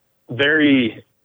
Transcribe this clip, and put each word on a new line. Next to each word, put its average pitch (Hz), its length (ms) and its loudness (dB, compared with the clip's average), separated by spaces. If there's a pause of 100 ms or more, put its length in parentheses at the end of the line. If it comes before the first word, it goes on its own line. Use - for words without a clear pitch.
(300)
very, 139 720 0 (220)